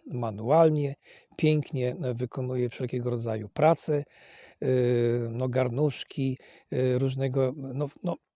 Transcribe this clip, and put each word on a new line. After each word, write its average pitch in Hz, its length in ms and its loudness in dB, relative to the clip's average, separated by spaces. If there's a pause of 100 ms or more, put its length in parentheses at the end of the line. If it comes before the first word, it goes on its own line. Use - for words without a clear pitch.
manualnie, 139 880 2 (420)
pięknie, 147 680 0
e, 127 100 -2
wykonuje 123 540 -4
wszelkiego 123 420 -4
rodzaju 113 380 -4
prace, 160 480 2 (680)
e, 143 40 -2 (640)
no, 123 180 -2
garnuszki, 127 880 -2 (320)
e, 127 280 0
różnego, 131 580 0
no, 135 320 -6 (140)
no, 175 140 -4 (180)